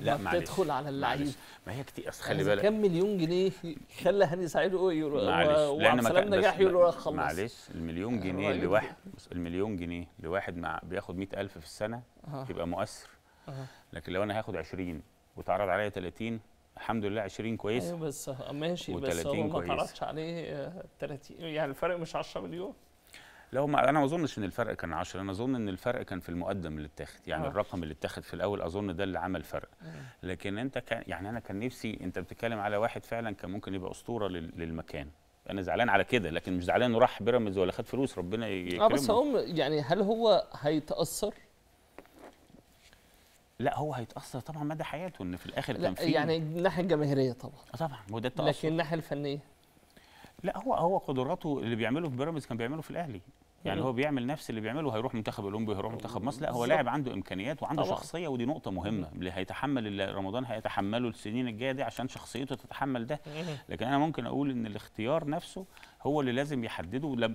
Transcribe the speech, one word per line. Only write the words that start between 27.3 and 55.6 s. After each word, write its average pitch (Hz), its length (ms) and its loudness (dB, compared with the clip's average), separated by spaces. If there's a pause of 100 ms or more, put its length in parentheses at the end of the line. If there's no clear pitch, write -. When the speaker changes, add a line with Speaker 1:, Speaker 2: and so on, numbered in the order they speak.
Speaker 2:
آه. - 20 0
Speaker 1:
الرقم 92 360 -2
اللي 78 100 -6
اتاخد 90 300 -6
في - 100 -14
الأول 95 280 0
أظن 90 340 -2
ده 98 80 -2
اللي 90 160 -2
عمل 87 240 -2
فرق. - 240 -8 (140)
Speaker 2:
مم. 82 100 -14 (320)
Speaker 1:
لكن 92 340 -4
أنت 131 200 -4
كان، 117 300 -4
يعني 90 220 -6
أنا 117 100 -6
كان 101 200 -6
نفسي، 117 420 -4
أنت 92 180 -6
بتتكلم 113 400 -4
على 104 180 0
واحد 107 280 0
فعلًا 113 260 -4
كان 92 200 -8
ممكن 98 240 -6
يبقى 92 160 -6
أسطورة 107 360 -2
لل-، 85 300 -6
للمكان. 80 520 -6 (400)
أنا 95 120 -2
زعلان 92 280 4
على 98 140 8
كده، 95 260 4
لكن 90 280 0
مش 87 60 0
زعلان 98 260 6
إنه 113 100 4
راح 120 240 6
بيراميدز 110 340 4
ولا 90 140 6
خد - 140 -4
فلوس، 123 320 0
ربنا 101 280 -2
Speaker 2:
آه، 95 420 4
بس 247 160 4
Speaker 1:
يكرمه. 226 160 4
Speaker 2:
هو 285 40 6
م-، 240 200 2 (140)
يعني 151 240 2
هل 170 200 2
هو 214 460 4 (120)
هيتأثر؟ 160 720 0 (2250)
Speaker 1:
لا، 123 180 0
هو 147 160 -2
هيتأثر 123 460 -8
طبعًا 156 240 -8
مدى 156 200 -4
حياته، 160 400 -8
إن 90 120 -4
في - 100 -10
الآخر - 280 -4
Speaker 2:
لا، - 100 -4
Speaker 1:
كان 92 100 0
في 160 180 0
Speaker 2:
يعني 156 260 4
الناحية 170 460 0
الجماهيرية 143 500 4
طبعًا. - 280 -12 (120)
Speaker 1:
آه، - 40 -10
طبعًا، 151 220 -4 (120)
هو 113 80 -2
ده 117 100 0
التأثر. 151 200 2
Speaker 2:
لكن 156 180 0
الناحية 165 280 0
الفنية؟ 147 440 -4 (1040)
Speaker 1:
لا، 190 140 0
هو، 233 160 -2
هو 180 240 4
قدراته 143 640 -2
اللي 117 160 0
بيعمله 127 340 0
في 123 60 -4
بيراميدز 147 300 -2
كان 117 120 -6
بيعمله 131 240 -4
في - 100 -12
الأهلي. 135 300 -6 (440)
يعني 190 140 0
Speaker 2:
مم. 147 60 0
Speaker 1:
هو 131 80 0
بيعمل 131 340 0
نفس - 220 -6
اللي 110 120 -4
بيعمله، 123 340 -2
هيروح 107 180 -2
منتخب 110 340 -4
الأولمبي، 107 280 -2